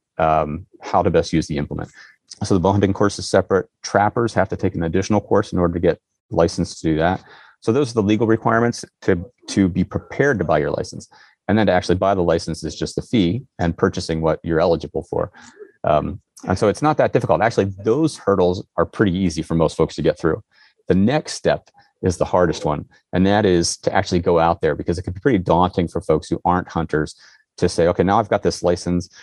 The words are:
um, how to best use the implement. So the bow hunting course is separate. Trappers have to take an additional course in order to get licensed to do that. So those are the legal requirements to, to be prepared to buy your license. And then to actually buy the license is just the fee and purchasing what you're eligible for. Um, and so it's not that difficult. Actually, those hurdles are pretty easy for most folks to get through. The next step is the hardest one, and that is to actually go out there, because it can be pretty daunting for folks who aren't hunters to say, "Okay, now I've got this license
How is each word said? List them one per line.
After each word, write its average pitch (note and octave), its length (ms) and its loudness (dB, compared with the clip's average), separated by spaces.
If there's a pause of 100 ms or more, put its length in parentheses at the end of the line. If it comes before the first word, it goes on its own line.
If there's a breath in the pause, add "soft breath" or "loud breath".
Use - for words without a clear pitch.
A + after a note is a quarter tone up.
(180)
um, D#2 480 0 (160)
how - 200 0
to F#2 80 2
best E2 220 0
use - 140 0
the D2+ 100 -6
implement. D#2 340 -6 (540 loud breath)
So - 80 0
the G2 80 4
bow F#2 120 4
hunting G2 200 2
course G2+ 260 0
is G2+ 80 -10
separate. F#2+ 420 0 (140)
Trappers G#2+ 520 0
have F#2+ 160 0
to G2+ 60 -4
take F#2+ 180 -2
an E2 80 -4
additional F#2+ 400 0
course G2+ 280 0
in F#2 80 -4
order F2 140 2
to F2 80 -4
get E2 180 2 (320)
licensed F2 520 -2
to D#2+ 80 0
do D#2 80 0
that. E2+ 260 0 (360 loud breath)
So - 120 -2
those C3 180 0
are A#2 40 -16
the A2+ 80 2
legal G#2+ 240 2
requirements A2+ 580 0 (180)
to, F#2 220 0 (240)
to G2 200 2
be F#2 160 0
prepared C3+ 540 -2
to F2 60 -2
buy D#2 140 2
your D2 120 0
license. - 380 -8 (400 soft breath)
And G2+ 80 2
then G#2+ 120 4
to F#2+ 40 4
actually F2+ 240 2
buy G2 180 2
the F#2+ 80 0
license E2+ 400 -2
is D2+ 160 -8
just - 180 -6
the - 60 -4
fee A2 420 0 (140)
and E2+ 180 -2
purchasing F2+ 440 -2
what D#2+ 240 0
you're E2 160 0
eligible D#2+ 440 0
for. - 280 -6 (520 loud breath)
Um, D2+ 360 0 (260)
and G2 120 -2
so A2 100 2
it's G2 140 -2
not D3 160 2
that A#2+ 160 0
difficult. F2 260 2
Actually, G2+ 320 0 (100)
those C#3 360 0
hurdles F#2+ 460 2 (120)
are E2+ 80 2
pretty F2+ 320 0
easy F2 260 0
for E2 120 -6
most E2 220 2
folks D#2+ 180 0
to D#2+ 80 -6
get E2 160 0
through. D#2+ 240 -2 (440 soft breath)
The F2+ 80 2
next A2+ 380 0
step - 360 -2 (320 soft breath)
is F#2 160 0
the - 80 0
hardest F2 400 0
one, D2+ 220 -4 (260 soft breath)
and F#2 140 2
that G#2 180 2
is F2 340 2
to - 160 -4
actually F#2 260 0
go F2 180 0
out E2 240 0
there, D#2 120 0
because E2+ 220 -4
it F2 60 -8
can - 100 -8
be F2 80 -12
pretty C3+ 160 0
daunting F2+ 500 0
for E2+ 140 -8
folks D#2 300 -2
who E2+ 160 -4
aren't F2+ 220 0
hunters D#2 460 -4 (440 soft breath)
to - 100 0
say, E2+ 200 2
"Okay, F2 140 0
now G2 160 4
I've A2 120 -2
got G2+ 120 0
this - 200 -2
license F2 480 -2 (120 loud breath)